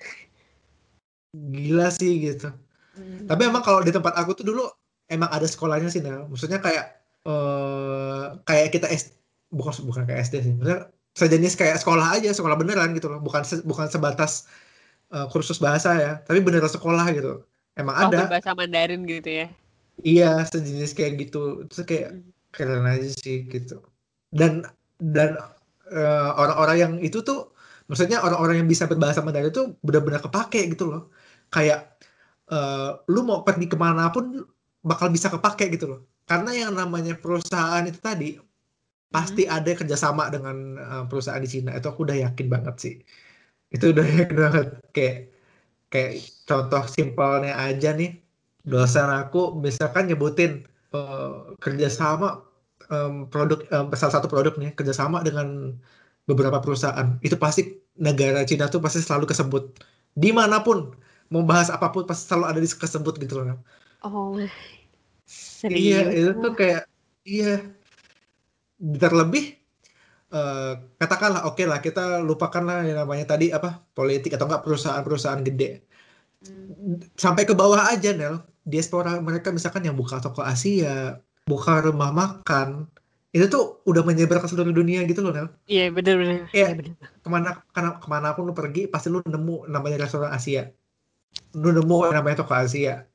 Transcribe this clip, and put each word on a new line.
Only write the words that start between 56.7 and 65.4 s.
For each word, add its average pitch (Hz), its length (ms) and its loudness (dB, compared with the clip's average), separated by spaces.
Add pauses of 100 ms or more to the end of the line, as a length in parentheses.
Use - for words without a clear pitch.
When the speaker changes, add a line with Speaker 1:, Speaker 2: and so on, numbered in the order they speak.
Speaker 1:
Itu 156 160 0
pasti 156 400 0 (160)
negara 139 480 2
Cina 143 240 0
tuh 165 160 0
pasti 156 160 -2
selalu 147 240 0
kesebut. 135 480 -2 (400)
Dimanapun, 208 800 4 (400)
mau 165 80 2
bahas 170 320 4
apapun 170 320 -2
pasti 175 240 -8
selalu 175 180 2
ada 160 140 -2
di 165 80 2
kesebut 156 480 -4
gitu 135 240 -6
loh. 127 160 -4 (480)
Speaker 2:
Oh, 196 320 -6 (880)
serius? - 560 -4